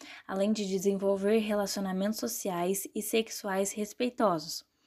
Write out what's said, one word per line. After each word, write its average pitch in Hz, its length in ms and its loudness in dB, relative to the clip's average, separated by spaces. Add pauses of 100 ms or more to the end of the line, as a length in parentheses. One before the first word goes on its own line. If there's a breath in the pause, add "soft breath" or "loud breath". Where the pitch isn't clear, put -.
(260 soft breath)
além 196 240 0
de 208 160 0
desenvolver 196 720 2
relacionamentos 202 800 0
sociais 190 760 -2
e 214 80 -2
sexuais 202 720 0
respeitosos. 208 920 0 (220 soft breath)